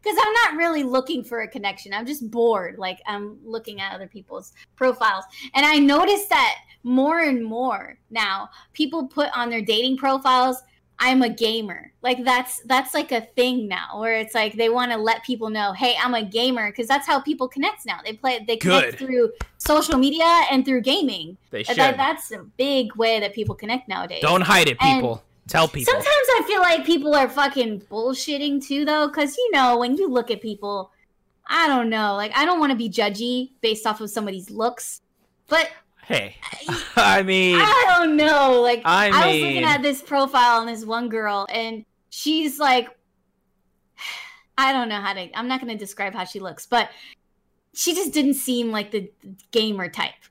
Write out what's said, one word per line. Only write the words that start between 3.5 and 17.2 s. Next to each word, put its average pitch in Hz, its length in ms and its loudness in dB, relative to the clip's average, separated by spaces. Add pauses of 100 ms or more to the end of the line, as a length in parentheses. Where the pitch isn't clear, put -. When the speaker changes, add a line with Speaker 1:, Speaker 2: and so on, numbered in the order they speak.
Speaker 1:
at 196 120 -8
other 190 140 -14
people's 190 460 -18 (220)
profiles. 220 500 0 (280)
And 277 120 2
I 302 120 4
noticed 330 520 4
that 339 260 2 (280)
more 269 360 2
and 269 240 0
more 220 560 -6 (100)
now, 208 400 -4 (240)
people 311 340 -4
put 294 280 -2
on 240 140 -2
their 226 120 -4
dating 226 360 0
profiles, 262 600 2 (400)
"I'm 262 240 4
a 233 80 4
gamer." 220 640 -4 (100)
Like, 247 220 -2
that's, 254 420 -2
that's, 262 280 0
like, 320 180 -2
a 226 100 -2
thing 247 460 -2
now, 190 320 -8
where 226 160 0
it's 220 180 -4
like 214 200 0
they 226 160 2
wanna 240 280 0
let 220 260 -2
people 226 260 -6
know, 208 240 -2
"Hey, 240 280 0
I'm 247 140 0
a 220 80 -2
gamer," 226 480 -2
'cause 226 160 -6
that's 277 180 0
how 285 140 2
people 269 300 -4